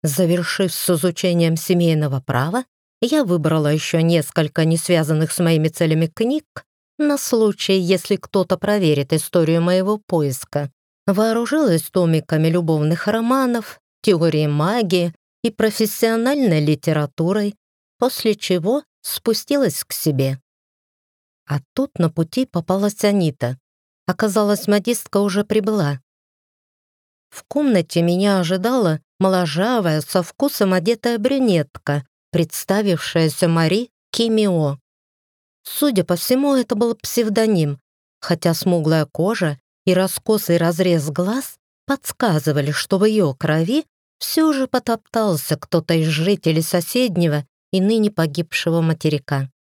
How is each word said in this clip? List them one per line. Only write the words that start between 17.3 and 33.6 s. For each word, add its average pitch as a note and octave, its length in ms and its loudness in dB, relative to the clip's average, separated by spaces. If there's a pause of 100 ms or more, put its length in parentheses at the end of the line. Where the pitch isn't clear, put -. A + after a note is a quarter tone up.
после A#3 360 0
чего G3 480 -2 (180)
спустилась - 840 -2
к - 100 -12
себе. C3+ 440 -2 (1080)
А C#3+ 120 -2 (120)
тут - 260 -4
на E3 120 2
пути E3 340 -2
попалась G3 600 -2
Анита. D#3+ 520 0 (500)
Оказалось, G3+ 600 0
модистка G#3 480 0
уже G3+ 280 0
прибыла. G3 540 0 (1300)
В - 180 -20
комнате G#3+ 540 0
меня F#3 380 2
ожидала — F#3 600 0 (240)
моложавая, F3+ 760 0
со F3+ 220 -2
вкусом G3+ 500 0
одетая A3 460 0
брюнетка, G3+ 880 0 (240)
представившаяся E3+ 1160 0
Мари E3 420 0 (200)